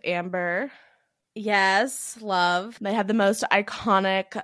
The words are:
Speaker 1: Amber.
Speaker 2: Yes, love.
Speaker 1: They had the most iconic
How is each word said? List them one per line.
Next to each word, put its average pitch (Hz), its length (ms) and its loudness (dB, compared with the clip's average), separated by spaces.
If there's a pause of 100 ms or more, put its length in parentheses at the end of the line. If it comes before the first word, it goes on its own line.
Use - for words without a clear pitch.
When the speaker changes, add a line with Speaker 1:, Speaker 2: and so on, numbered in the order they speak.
Speaker 1:
Amber. 180 640 -4 (640)
Speaker 2:
Yes, 208 840 0
love. 185 580 0
Speaker 1:
They 202 140 -4
had 208 140 0
the 214 80 0
most 208 360 2
iconic 196 920 0